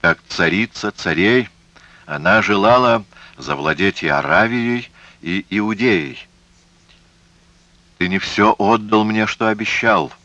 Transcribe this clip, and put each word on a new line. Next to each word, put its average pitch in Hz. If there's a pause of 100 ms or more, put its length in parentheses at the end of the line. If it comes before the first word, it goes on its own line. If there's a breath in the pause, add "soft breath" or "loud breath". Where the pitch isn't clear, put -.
Как 82
царица 95
царей, 101 (560 soft breath)
она 82
желала 113 (340 loud breath)
завладеть 73
и -
Аравией, 113 (320 soft breath)
и 92
Иудеей. 104 (1700)
"Ты 180
не 180
все -
отдал 107
мне, 107
что 113
обещал", — 107 (140)